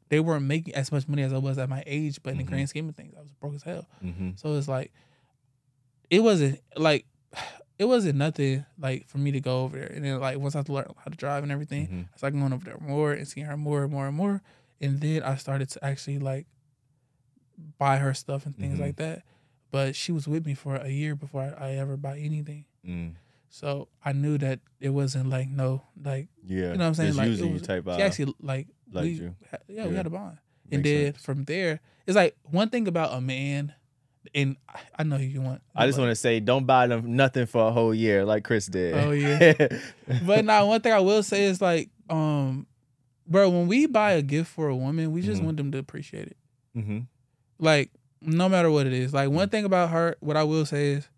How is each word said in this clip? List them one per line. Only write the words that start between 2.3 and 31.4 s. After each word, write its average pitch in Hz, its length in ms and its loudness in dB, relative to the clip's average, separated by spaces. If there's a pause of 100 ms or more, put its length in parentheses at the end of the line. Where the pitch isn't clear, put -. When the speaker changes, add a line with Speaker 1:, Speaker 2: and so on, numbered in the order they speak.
Speaker 1:
in 139 60 -6
the 135 60 -4
Speaker 2:
Mm-hmm. 135 60 -8
Speaker 1:
grand 139 200 -2
scheme 156 200 -8
of 151 60 -14
things, - 200 -20
I 147 60 -20
was 147 120 -20
broke 147 200 -12
as 143 100 -12
hell. 175 240 -10 (160)
Speaker 2:
Mm-hmm. 92 340 -6
Speaker 1:
So 151 180 -4
it's 143 120 -2
like, 135 240 -4 (1160)
it 185 140 6
wasn't, 156 360 4 (160)
like, 151 300 2 (260)
<sighs> - 460 -16
it 202 80 0
wasn't 208 320 2
nothing, 139 480 0 (140)
like, 139 280 -6
for - 120 -8
me 143 140 0
to 135 60 -2
go 127 220 -2
over 135 160 -6
there. 135 120 -10
And 151 140 -10
then, 135 160 -4
like, 135 200 -4
once 139 160 -4
I 143 120 -2
learned 139 300 -6
how - 140 -14
to - 60 -14
drive 143 260 -4
and 143 80 -6
everything, 143 340 -6
Speaker 2:
Mm-hmm. 92 160 -8 (100)
Speaker 1:
I - 60 -20
started 139 220 -4
going 139 140 0
over 127 120 -8
there - 140 -14
more 147 340 -2
and - 140 -10
seeing 151 180 -12
her 147 100 -8
more 147 280 -2
and 143 80 -4
more 139 160 -4
and 143 100 -4
more. 196 240 0 (400)
And 139 180 -2
then 156 220 0
I 135 140 -2
started 135 360 -4
to - 140 -10
actually, 139 320 -6
like, 135 300 -6 (1300)
buy 139 200 2
her 135 180 0
stuff 139 320 -8
and 139 80 -10
things - 180 -6
Speaker 2:
Mm-hmm. 92 80 -4
Speaker 1:
like 143 140 -4
that. 160 260 -8 (500)
But 135 240 -2
she - 160 -6
was 151 160 -4
with 156 200 -2
me 139 80 -4
for 135 220 -6
a 131 120 -8
year 147 260 -4
before 139 440 -8
I, 135 80 -8
I 135 60 -6
ever 135 220 -6
buy 139 220 -8
anything. 147 480 -8 (220)
Speaker 2:
Mm. 85 260 -8 (360)
Speaker 1:
So 143 380 -8 (160)
I 139 100 -2
knew 143 260 0
that 135 220 -2 (180)
it 139 100 -4
wasn't, 135 400 -2
like, 131 200 -2
no, 135 340 -2 (180)
like, 139 260 -6 (160)
Speaker 2:
Yeah, - 140 -4
Speaker 1:
you 92 60 0
know 90 140 -2
what 180 100 0
I'm 160 80 2
saying? 160 140 2
Speaker 2:
just 151 80 0
Speaker 1:
Like, - 100 2
it 117 40 2
Speaker 2:
using 101 160 0
you - 60 -2
Speaker 1:
was, - 80 -4
Speaker 2:
type 92 220 -4
Speaker 1:
she 90 60 -6
Speaker 2:
vibe. 87 100 -2
Speaker 1:
actually, 185 420 0
like, 135 260 -6 (240)
Speaker 2:
Liked 92 120 -2
Speaker 1:
we 165 80 0
Speaker 2:
you. 120 240 -8 (160)
Speaker 1:
ha-, - 60 -10 (100)
yeah, 214 180 -12
we 175 60 -2
Speaker 2:
Yeah. 180 60 -2
Speaker 1:
had 180 100 -2
a - 20 -6
bond. 175 280 -10 (340)
And 139 100 0
Speaker 2:
Makes 143 80 2
Speaker 1:
then 147 240 2
Speaker 2:
sense. - 120 -20
Speaker 1:
from 135 180 -4